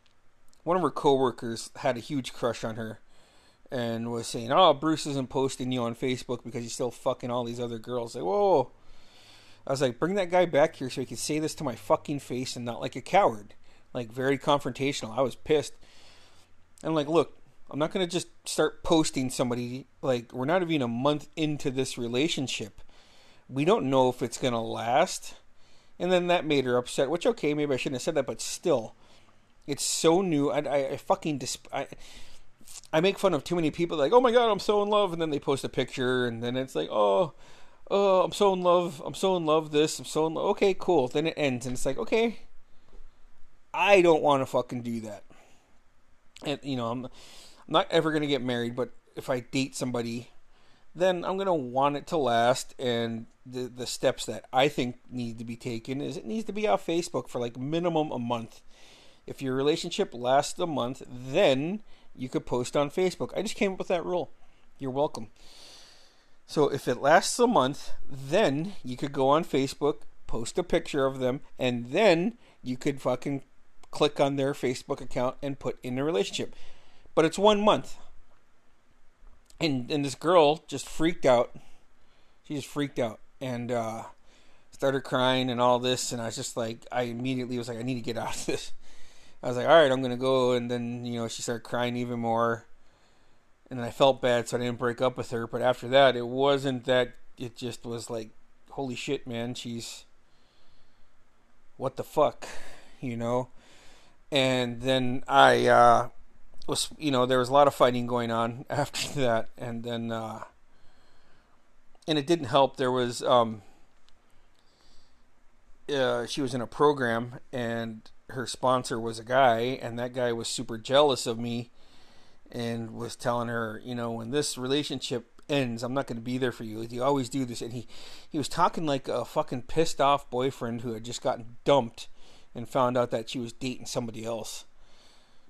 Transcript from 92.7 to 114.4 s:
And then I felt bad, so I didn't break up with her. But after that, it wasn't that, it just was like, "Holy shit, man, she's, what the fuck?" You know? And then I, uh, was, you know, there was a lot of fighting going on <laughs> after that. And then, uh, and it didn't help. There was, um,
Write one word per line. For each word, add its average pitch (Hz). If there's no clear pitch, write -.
And 131
then 117
I 113
felt 135
bad, 120
so 127
I 120
didn't 123
break 120
up 127
with -
her. 117
But 117
after 123
that, 131
it 120
wasn't 135
that, 127
it 120
just 120
was 117
like, 110
"Holy 131
shit, 139
man, 120
she's, 117
what 131
the 123
fuck?" -
You 123
know? 123
And 127
then 127
I, 127
uh, 120
was, -
you 147
know, 127
there 127
was 123
a 127
lot 143
of 135
fighting 123
going 120
on 117
<laughs> -
after 139
that. 113
And 117
then, 117
uh, 113
and 156
it 139
didn't 165
help. 135
There 127
was, 123
um, 117